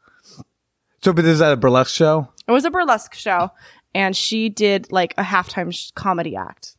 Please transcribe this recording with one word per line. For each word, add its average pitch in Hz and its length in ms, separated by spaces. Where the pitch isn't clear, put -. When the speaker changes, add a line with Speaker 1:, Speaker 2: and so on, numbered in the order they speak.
Speaker 1:
So, 185 100
but 165 120
is 160 140
that 156 140
a - 40
burlesque 127 360
show? 156 360
Speaker 2:
It 220 40
was 269 140
a 330 60
burlesque 311 420
show, 185 380
and 190 240
she 220 320
did, 202 420
like, 180 260
a 202 60
halftime 180 480
sh-, - 220
comedy 170 420
act - 440